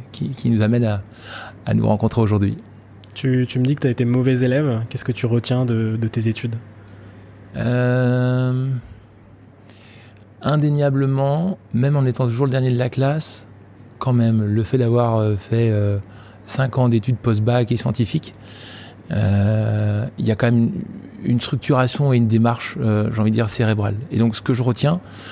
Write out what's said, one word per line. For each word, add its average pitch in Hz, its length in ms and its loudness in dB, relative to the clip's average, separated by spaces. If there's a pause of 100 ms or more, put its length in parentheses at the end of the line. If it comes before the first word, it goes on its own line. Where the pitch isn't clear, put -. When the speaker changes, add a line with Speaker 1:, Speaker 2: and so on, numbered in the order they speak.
(120)
Speaker 1:
qui, 147 180 -6
qui 123 200 -2
nous 110 120 2
amènent 120 220 2
à, 104 180 -2 (640)
à - 80 0
nous 110 120 2
rencontrer 107 340 0
aujourd'hui. 104 360 2 (580)
Speaker 2:
Tu, 127 340 0
tu - 100 -4
me 127 60 2
dis 139 100 2
que 143 60 -4
t'as 135 100 2
été 120 140 0
mauvais 127 360 2
élève. 127 480 0
Qu'est-ce - 160 -8
que 127 80 -2
tu - 140 -4
retiens 120 380 0
de, 113 360 0
de 113 80 -2
tes 110 200 -2
études ? 113 260 -4 (1000)
Speaker 1:
Euh, 123 1120 0 (1700)
indéniablement, 143 1160 2 (160)
même 139 220 2
en 135 80 2
étant 127 220 0
toujours 120 200 0
le 127 60 0
dernier 131 180 0
de 123 80 2
la 123 100 0
classe, 139 600 -4 (500)
quand 127 140 0
même, 113 320 4
le 104 180 2
fait 127 160 0
d'avoir, 117 380 2
euh, 107 200 2
fait, 113 340 0
euh, 101 280 0 (480)
cinq 131 320 -2
ans 123 100 4
d'études 117 280 2
post-bac 117 560 0
et 120 40 2
scientifiques, - 580 -2 (760)
euh, 107 960 0 (120)
il 117 80 -2
y 110 40 2
a 107 60 0
quand 127 100 0
même 117 240 4 (540)
une, 123 80 0
une 120 80 2
structuration 127 720 0
et 127 60 4
une 117 100 4
démarche, 113 520 0
euh, 107 320 2
j'ai 110 80 -2
envie 107 100 2
de 110 60 0
dire, 113 140 0
cérébrale. 107 460 0 (160)
Et 120 60 0
donc, 113 180 2
ce - 60 -8
que 135 120 0
je 120 80 0
retiens, 113 380 0 (320)